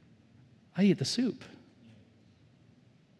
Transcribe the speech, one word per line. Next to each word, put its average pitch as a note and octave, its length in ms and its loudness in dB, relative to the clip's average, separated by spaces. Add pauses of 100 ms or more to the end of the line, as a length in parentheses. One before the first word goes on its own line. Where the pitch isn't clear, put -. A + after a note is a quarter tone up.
(760)
I F#3 80 2
eat G3 140 6
the C3 80 -2
soup. - 380 -4 (1800)